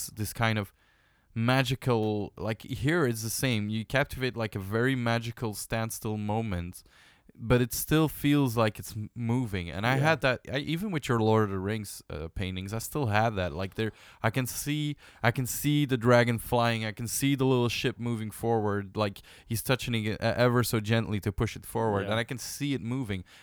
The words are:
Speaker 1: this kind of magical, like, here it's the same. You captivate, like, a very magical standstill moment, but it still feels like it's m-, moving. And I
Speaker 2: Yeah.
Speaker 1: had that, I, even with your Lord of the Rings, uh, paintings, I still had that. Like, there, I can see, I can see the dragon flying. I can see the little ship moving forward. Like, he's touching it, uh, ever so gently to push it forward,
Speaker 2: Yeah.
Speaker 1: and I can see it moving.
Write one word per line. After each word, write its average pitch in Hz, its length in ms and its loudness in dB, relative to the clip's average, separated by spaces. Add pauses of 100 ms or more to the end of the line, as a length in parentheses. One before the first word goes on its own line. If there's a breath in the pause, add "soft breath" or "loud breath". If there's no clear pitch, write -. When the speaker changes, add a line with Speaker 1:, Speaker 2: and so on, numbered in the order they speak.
(200)
Speaker 1:
this 104 120 -4 (120)
kind 110 180 2
of 98 40 -6 (680 soft breath)
magical, 117 1000 2
like, - 260 -4
here 139 440 0
it's 113 160 -2
the 113 80 -4 (140)
same. 110 240 0
You 110 160 -2
captivate, 127 520 -2
like, 113 180 -4
a 104 60 -4
very 113 340 0
magical 117 600 -2
standstill 113 640 -4
moment, 104 680 -4 (520 soft breath)
but 120 240 4
it 123 120 0
still 156 360 2
feels 143 480 2
like 110 220 2
it's - 180 -10
m-, 110 200 -8
moving. 113 520 -2
And 85 160 -4
I 131 120 2
Speaker 2:
Yeah. 131 120 2
Speaker 1:
had 160 120 2
that, 127 200 0 (160)
I, - 20 -2
even 165 340 -4
with 156 160 -4
your 120 100 4
Lord 110 260 6
of 98 60 0
the 98 80 -2
Rings, 101 500 -4
uh, 80 200 -8
paintings, 92 440 -6
I 113 60 -4
still 143 280 -4
had 107 280 4
that. 90 180 -2
Like, 95 220 -6
there, 110 160 -2 (320 loud breath)
I 113 80 2
can 131 160 -2
see, 147 500 -4 (240 loud breath)
I 117 120 2
can 127 140 -2
see 147 380 2
the 127 120 2
dragon 120 420 6
flying. 117 460 0
I 107 80 -4
can 117 160 -6
see 139 260 2
the 131 100 2
little 123 240 4
ship - 300 -2
moving 110 320 -4
forward. 104 640 -2
Like, 104 240 -2 (280 loud breath)
he's 113 160 -2
touching 123 300 0 (100)
it, 107 180 -4
uh, 113 140 2
ever 123 260 4
so 113 160 0
gently 107 480 0
to 104 60 -2
push - 240 -2
it - 100 -16
forward, 110 360 0
Speaker 2:
Yeah. 98 100 -4
Speaker 1:
and 113 80 0
I 117 40 -2
can 127 140 -8
see 143 360 -4
it 123 60 -2
moving. 110 440 -4 (180 loud breath)